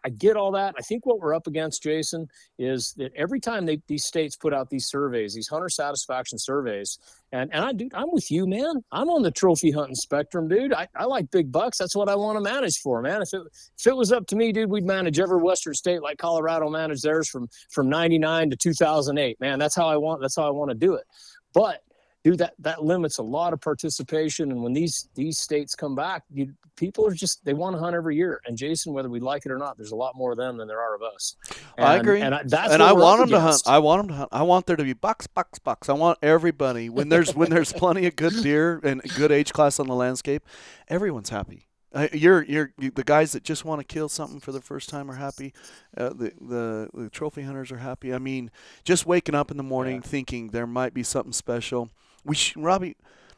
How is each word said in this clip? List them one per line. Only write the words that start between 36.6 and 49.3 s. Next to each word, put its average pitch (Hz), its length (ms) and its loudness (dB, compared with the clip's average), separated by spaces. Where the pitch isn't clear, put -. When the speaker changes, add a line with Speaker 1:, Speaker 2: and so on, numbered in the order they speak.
Speaker 2:
when 143 220 -2
there's, 156 260 4
when 165 140 4
there's 160 220 4
plenty 180 340 2
of 170 100 0
good 165 160 0
deer 156 400 2
and 135 200 0
good 147 140 4
age 147 220 4
class 143 260 4
on 143 80 -2
the 127 80 -2
landscape, 127 500 -2
everyone's 160 400 -2
happy. 98 400 -8
Uh, 147 200 0
you're, 160 320 6
you're, 147 360 -2
you, 135 100 -4
the 127 140 -4
guys 151 280 4
that - 120 -8
just - 220 -6
wanna 151 180 -6
kill 156 240 -6
something 143 320 -8
for 139 100 -14
the 135 120 -10
first 143 260 -12
time 143 220 -10
are 127 60 -12
happy. 139 360 -10
Uh, 120 120 -4
the, 120 320 -6
the, 113 540 -6
the 113 160 -12
trophy 151 320 -10
hunters 135 280 -12
are 131 80 -14
happy. 127 340 -10
I 127 60 -4
mean, 131 320 -6
just 175 240 0
waking 175 300 2